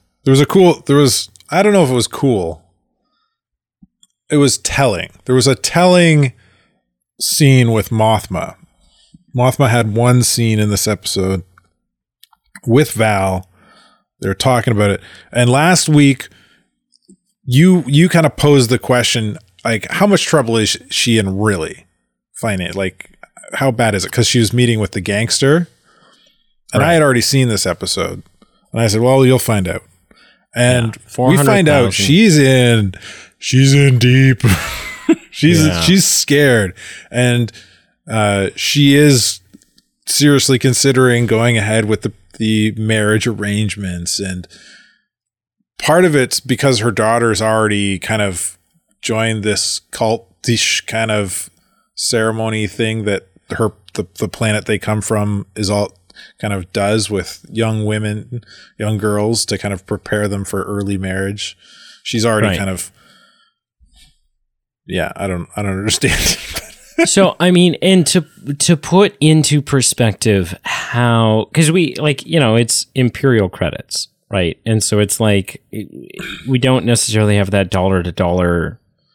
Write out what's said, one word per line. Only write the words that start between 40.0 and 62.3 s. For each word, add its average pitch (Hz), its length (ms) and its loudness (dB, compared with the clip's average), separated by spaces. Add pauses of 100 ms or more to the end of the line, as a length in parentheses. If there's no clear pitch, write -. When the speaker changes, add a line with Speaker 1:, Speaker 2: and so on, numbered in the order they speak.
Speaker 1:
seriously 139 540 2
considering 127 640 2
going 113 320 0
ahead 107 280 0
with 107 180 -4
the, 104 80 -6 (260)
the 110 360 0
marriage 107 540 0
arrangements. 101 920 -6
And 92 280 -10 (1300)
part 175 260 2
of 156 100 2
it's 131 240 -2
because 127 400 -2
her 117 120 -2
daughter's 113 500 0
already 104 560 0
kind 110 240 -4
of 95 360 -6 (440)
joined 110 420 -4
this - 380 -4 (100)
cultish - 920 -4
kind 113 260 -4
of 101 380 -4 (460)
ceremony 110 720 -2
thing 110 380 -4
that 98 220 -4 (220)
her, 110 220 -2 (240)
the, 98 100 -6 (140)
the 107 100 -4
planet 107 360 -4
they 107 120 -2
come 107 240 -4
from 104 540 -4
is 107 140 -6
all 101 240 -2 (460)
kind 101 140 -6
of 92 180 -8
does 104 380 -2
with 95 400 -8
young 110 360 -4
women, 107 580 -8 (340)
young 107 220 -4
girls 107 480 -2
to 101 100 -4
kind 101 160 -6
of 92 140 -12
prepare 104 400 -4
them 98 180 -6
for 98 180 -6
early 101 340 -6
marriage. 95 600 -8 (460)
She's 110 220 -4
already 110 240 0